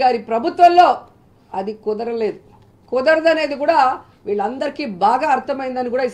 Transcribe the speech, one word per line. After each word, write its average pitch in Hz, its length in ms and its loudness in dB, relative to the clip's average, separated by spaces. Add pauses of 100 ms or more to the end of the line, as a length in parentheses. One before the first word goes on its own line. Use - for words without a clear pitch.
గారి 247 160 2 (100)
ప్రభుత్వంలో 339 600 4 (680)
అది 196 140 -6 (120)
కుదరలేదు. 220 540 -6 (540)
కుదరదనేది 311 680 0
కూడా 311 160 2 (480)
వీళ్ళందరికీ 262 580 -6 (200)
బాగా 262 320 2
అర్థమైందని 254 580 -6
కూడా 262 140 -2
ఈ 208 60 -10